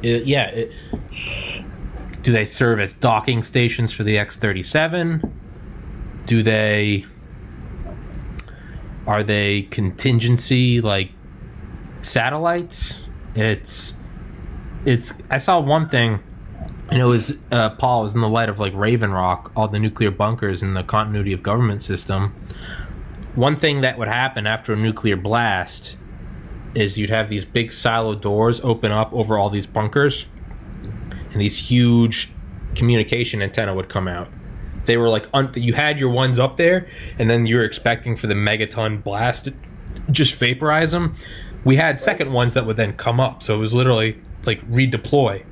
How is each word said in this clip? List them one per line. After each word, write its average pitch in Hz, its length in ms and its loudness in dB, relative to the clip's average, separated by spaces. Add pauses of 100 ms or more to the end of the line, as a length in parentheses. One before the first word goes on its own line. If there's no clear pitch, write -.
It, 117 220 2
yeah, 135 240 2
it, 113 220 -4 (1500)
do - 80 2
they 107 160 4
serve 117 320 2
as 98 160 0
docking 117 480 2
stations 117 500 0
for 107 120 -4
the 104 140 4
X 101 180 -2
thirty-seven? 160 840 0 (1040)
Do 113 180 4
they, 104 640 4 (2000)
are 107 160 2
they 101 400 2
contingency, 120 1160 2
like, 98 300 0 (920)
satellites? 165 920 -2 (380)
It's, - 600 -2 (920)
it's, 123 280 0 (180)
I 131 80 0
saw 175 220 2
one 156 280 2
thing, 117 320 2 (680)
and 127 100 4
it 127 40 4
was, 120 280 4 (180)
uh, 113 200 2
Paul, 123 300 2
it 107 40 0
was 104 100 -6
in 117 60 2
the 113 80 2
light 113 200 2
of, 101 120 -4
like, 98 140 -2
Raven 107 380 2
Rock, 92 440 0
all 110 120 2
the 104 100 -2
nuclear 107 320 2
bunkers 104 520 -2
and 95 140 -2
the 92 80 -2
continuity 104 480 0
of 95 100 -4
government 104 400 2
system. 98 520 -2 (1000)
One 139 220 4
thing 143 240 2
that 131 180 0
would 110 100 -2
happen 120 380 0
after 110 260 -2
a 104 40 2
nuclear 110 400 2
blast 101 800 -2 (760)
is 104 220 0
you'd 104 140 -2
have 110 180 2
these 104 160 -4
big 117 280 -2
silo 113 420 0
doors 107 460 2
open 113 320 2
up 110 200 2
over 110 260 2
all 101 120 4
these 101 160 -2
bunkers, 139 600 0 (1080)
and 104 80 0
these 101 160 2 (140)
huge 120 600 4 (460)
communication 117 680 2
antenna 98 320 -2
would 95 140 -4
come 92 180 -2
out. 87 220 -6 (560)
They 117 120 4
were, 117 120 4
like, 110 240 2
un-, 139 220 2
you 120 200 0
had 151 240 2
your 131 120 2
ones 127 280 2
up 131 180 2
there, 180 320 4 (300)
and 113 120 4
then 117 160 4
you 113 100 4
were 120 80 6
expecting 117 520 -2
for - 100 -6
the 104 80 2
megaton 107 680 0
blast 110 420 -2
to 139 100 -8 (560)
just 135 240 4
vaporize 151 560 2
them. 170 240 0 (500)
We 131 120 8
had 151 240 4
second 185 320 0
ones 123 220 2
that 120 120 2
would 110 100 0
then 107 180 0
come 120 260 2
up, - 220 0
so 110 120 0
it 107 40 0
was 110 140 0
literally, 120 480 4 (240)
like, 113 160 0 (100)
redeploy. 123 800 2